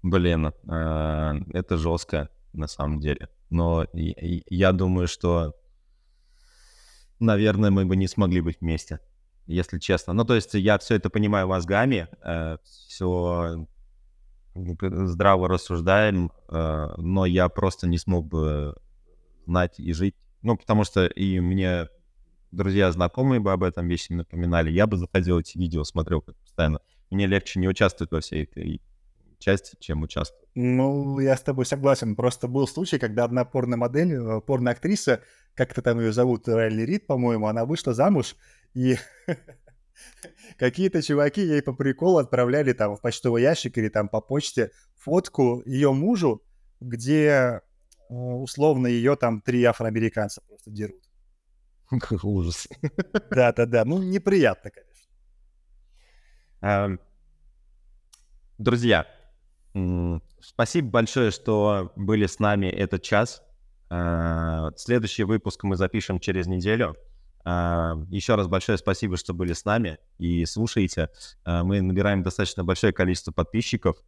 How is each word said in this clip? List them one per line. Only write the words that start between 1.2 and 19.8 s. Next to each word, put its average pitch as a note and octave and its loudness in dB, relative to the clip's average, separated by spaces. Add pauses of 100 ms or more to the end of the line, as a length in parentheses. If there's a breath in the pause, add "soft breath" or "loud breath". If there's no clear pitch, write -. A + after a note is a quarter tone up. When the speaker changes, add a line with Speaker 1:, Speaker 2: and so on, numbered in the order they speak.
Speaker 1:
это F2+ -2
жестко, D#2+ -2 (240)
на D2+ -8
самом D2 -4
деле. D2 -4 (220)
Но E2+ 0 (100)
и, E2 -4
и E2+ -6 (100)
я F#2+ 4
думаю, F#2 2
что, E2+ 0 (1700 soft breath)
наверное, G#2 4
мы F#2+ 4
бы F#2 2
не F#2+ 2
смогли F2+ 2
быть E2 -4
вместе, D#2+ -4 (460)
если F2 -4
честно. - 0
Ну, A2 2
то A#2+ 2
есть - 0
я G2+ 4
все - 0
это F#2 -2
понимаю G#2 2
мозгами, G2 0 (160)
э, D#2+ -6
все, F2 -4 (920)
э, F#2 -12 (460)
здраво F2+ 4
рассуждаем, F#2 2 (180)
э, D#2 -2 (100)
но F#2 0
я F2+ 4
просто F#2 -2
не E2+ 2
смог F2 -2
бы D2+ -2 (720)
знать F2 0